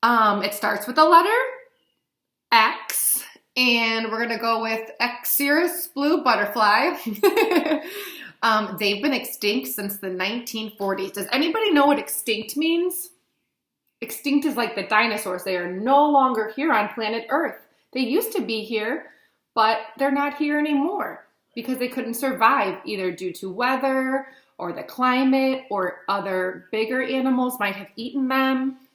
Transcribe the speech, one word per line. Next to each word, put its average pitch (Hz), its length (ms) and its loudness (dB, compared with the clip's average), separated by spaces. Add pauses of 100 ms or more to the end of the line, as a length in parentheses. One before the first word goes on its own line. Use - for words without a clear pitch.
Um, 220 400 4
it 202 120 -4
starts - 320 -2
with 247 100 -4
the 311 80 8
letter 349 320 6 (1160)
X, - 720 2 (320)
and 226 540 2
we're 226 100 -2
gonna 226 180 -2
go 226 240 0
with 226 280 -4 (100)
Exirus 285 920 0
blue 294 300 0
butterfly. 220 760 2
<laughs> - 1400 -2
Um, 214 360 0
they've 202 240 -2
been 277 120 2
extinct 240 540 -2
since 202 280 -6
the 190 140 -8
nineteen 214 680 -6
forties. 196 360 -4
Does 202 200 -6
anybody 339 400 0
know 285 140 6
what 285 120 4
extinct - 580 -4
means? 339 540 -2 (920)
Extinct 285 460 -2
is 262 100 0
like 233 200 -2
the 190 100 -4
dinosaurs. 214 560 0
They 185 140 -2
are 180 160 -4
no 269 360 4
longer 254 460 4
here 285 180 0
on 208 180 2
planet 220 400 -4
Earth. 302 260 0 (360)
They 262 80 -4
used 277 320 0
to 381 100 -2
be 214 200 -4
here, 220 440 -4 (480)
but 220 240 4 (200)
they're 277 140 2
not 285 240 -2
here 294 220 0
anymore 302 680 0 (280)
because 254 240 -4
they 247 100 -2
couldn't 233 260 -6
survive 233 680 2
either 190 260 -4
due 180 220 -6
to 190 180 -10
weather 262 800 -2 (300)
or 175 140 -6
the - 100 -10
climate 262 880 2
or 185 380 -2
other 185 600 -2
bigger 226 320 -2
animals 254 560 0
might 196 160 0
have 196 220 -12
eaten 254 320 -4
them. 262 480 0 (180)